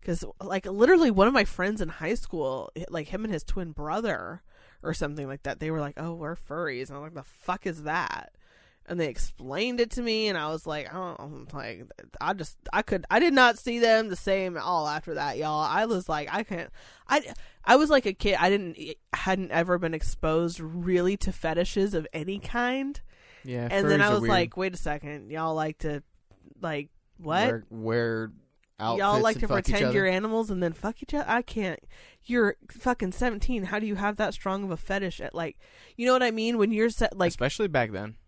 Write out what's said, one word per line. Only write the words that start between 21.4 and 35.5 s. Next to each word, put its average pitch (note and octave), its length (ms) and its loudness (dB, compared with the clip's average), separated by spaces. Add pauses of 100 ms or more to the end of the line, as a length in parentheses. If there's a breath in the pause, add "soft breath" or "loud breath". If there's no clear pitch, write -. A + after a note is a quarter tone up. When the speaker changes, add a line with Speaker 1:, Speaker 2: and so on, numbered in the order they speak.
Speaker 1:
of D#3+ 220 -2
any F#3 240 -6
kind. B3+ 600 -2 (460 soft breath)
Speaker 2:
Yeah, B2 260 -4
Speaker 1:
And G3 200 2
then D3+ 100 6
Speaker 2:
furries - 40 8
Speaker 1:
I - 40 4
Speaker 2:
are G#3 40 6
Speaker 1:
was G#3 100 4
Speaker 2:
weird. A3+ 80 2
Speaker 1:
like, F3+ 260 2
"Wait F#3 180 -2
a E3+ 40 -10
second, D3 520 -6
y'all D#3+ 240 -2
like D#3 260 -2
to, D3 220 -4 (600)
like, D3 260 -4 (300)
what? F3 280 2
Speaker 2:
Wear, A#2 240 -2
wear A2+ 640 -2 (480)
outfits A2 180 0
Speaker 1:
Y'all G3+ 220 4
like A3 160 4
Speaker 2:
and - 60 -2
Speaker 1:
to A3 60 2
Speaker 2:
fuck G#3 100 2
each F#3 80 -2
Speaker 1:
pretend G#3 240 4
Speaker 2:
other? - 40 0
Speaker 1:
you're G3 120 4
animals G#3+ 440 0
and F#3 120 0
then E3+ 100 0
fuck G#3+ 300 -6
each - 100 -8
other? D4 160 -2
I A#3+ 140 2
can't. F#3+ 360 -4 (460 loud breath)
You're A#3 320 4 (160)
fucking A#3 400 -2
seventeen. A3 520 0
How G3 140 -2
do A3 80 -2
you G#3 100 -2
have G3+ 200 -2
that G#3+ 180 0
strong G3 300 -4
of F#3+ 80 -4
a D#3+ 40 -4
fetish G3 440 -4
at, - 140 -8
like," E3 240 -6 (380 loud breath)